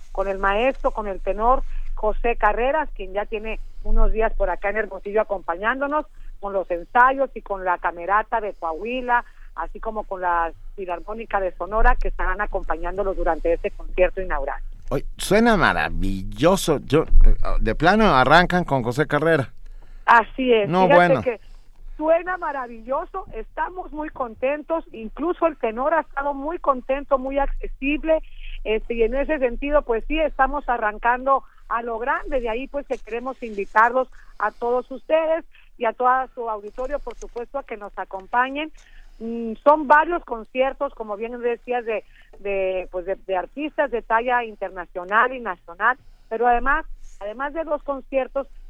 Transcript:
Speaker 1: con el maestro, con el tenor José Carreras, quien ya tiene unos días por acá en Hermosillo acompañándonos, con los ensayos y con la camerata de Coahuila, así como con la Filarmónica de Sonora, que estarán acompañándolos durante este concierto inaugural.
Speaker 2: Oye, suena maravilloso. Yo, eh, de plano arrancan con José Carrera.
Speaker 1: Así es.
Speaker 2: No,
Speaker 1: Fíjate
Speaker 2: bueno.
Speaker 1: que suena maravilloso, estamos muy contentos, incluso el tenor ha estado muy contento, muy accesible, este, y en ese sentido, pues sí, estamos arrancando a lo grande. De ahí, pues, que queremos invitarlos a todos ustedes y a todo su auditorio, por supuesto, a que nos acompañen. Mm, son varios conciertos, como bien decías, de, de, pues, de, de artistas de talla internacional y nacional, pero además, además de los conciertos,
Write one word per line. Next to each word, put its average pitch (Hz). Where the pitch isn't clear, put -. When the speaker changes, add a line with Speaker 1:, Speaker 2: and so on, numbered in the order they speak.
Speaker 1:
con 196
el 190
maestro, 233
con 214
el 190
tenor 220
José 208
Carreras, 247
quien 190
ya 208
tiene 220
unos 220
días 220
por 196
acá 180
en 208
Hermosillo 202
acompañándonos, 226
con 202
los 185
ensayos 247
y 220
con 190
la 180
camerata 185
de 202
Coahuila, 240
así 170
como 214
con 190
la 170
Filarmónica 202
de 185
Sonora, 220
que -
estarán 185
acompañándolos 180
durante 170
este 190
concierto -
inaugural. 139
Speaker 2:
Oye, 135
suena 220
maravilloso. 98
Yo, 151
eh, -
de 110
plano 190
arrancan 160
con 139
José 123
Carrera. 151
Speaker 1:
Así 240
es. 208
Speaker 2:
No, 185
Speaker 1:
Fíjate 180
Speaker 2:
bueno. 120
Speaker 1:
que 226
suena 339
maravilloso, 277
estamos 349
muy 302
contentos, 285
incluso 269
el 294
tenor 240
ha 320
estado 285
muy 285
contento, 269
muy 269
accesible, 302
este, 220
y 233
en 220
ese 277
sentido, 277
pues 226
sí, 302
estamos 285
arrancando 240
a 233
lo 233
grande. 294
De 233
ahí, 247
pues, 285
que 233
queremos 240
invitarlos 233
a 208
todos 240
ustedes 320
y 240
a 220
todo 247
su 233
auditorio, 220
por 226
supuesto, 233
a 277
que 233
nos 202
acompañen. 247
Mm, 226
son 302
varios 320
conciertos, 262
como 214
bien 226
decías, 240
de, 220
de, 190
pues, 185
de, 190
de 190
artistas 277
de 220
talla 240
internacional 190
y 254
nacional, 202
pero 226
además, 247
además 247
de 320
los 294
conciertos, 269